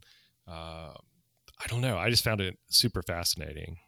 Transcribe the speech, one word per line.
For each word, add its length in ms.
uh, 460
I 80
don't 140
know, 180
I 120
just 140
found 160
it 180
super 340
fascinating, 840